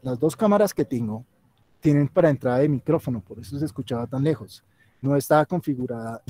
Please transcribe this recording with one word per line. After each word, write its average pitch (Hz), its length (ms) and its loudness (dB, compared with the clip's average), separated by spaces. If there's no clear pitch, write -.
las 127 160 -4
dos 151 160 0
cámaras 208 360 2
que 151 140 -2
tengo, 117 400 -4
tienen 147 280 4
para 165 220 4
entrada 127 300 0
de 151 100 4
micrófono, 135 520 -2
por - 180 -16
eso 95 180 -12
se 110 80 -4
escuchaba 120 400 -6
tan 131 180 -4
lejos. 147 400 -4
No 139 140 0
estaba 151 320 4
configurada 123 840 -6